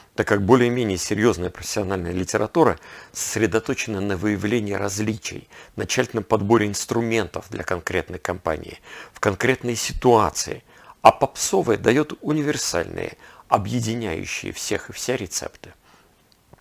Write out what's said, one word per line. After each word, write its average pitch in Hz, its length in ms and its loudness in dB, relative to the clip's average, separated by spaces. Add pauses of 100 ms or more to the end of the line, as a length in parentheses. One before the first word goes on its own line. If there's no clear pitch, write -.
(140)
так 104 140 0
как 101 160 4
более-менее 120 540 4
серьёзная 101 500 2
профессиональная 92 640 -4
литература 107 680 2 (340)
сосредоточена 107 880 -2
на 98 180 -2
выявлении 104 560 -2
различий, 101 760 -4 (280)
на 101 100 -4
тщательном 113 380 -2
подборе 107 420 4
инструментов 113 840 -2
для - 160 -8
конкретной 87 540 -4
компании, 82 600 -6 (360)
в - 60 -16
конкретной 120 540 0
ситуации, - 920 2 (360)
а - 120 8
попсовая - 680 0
даёт 131 420 2
универсальные, 147 960 -4 (320)
объединяющие 110 1040 -2
всех - 380 -6
и - 20 -12
вся - 240 -4
рецепты, - 560 -8 (880)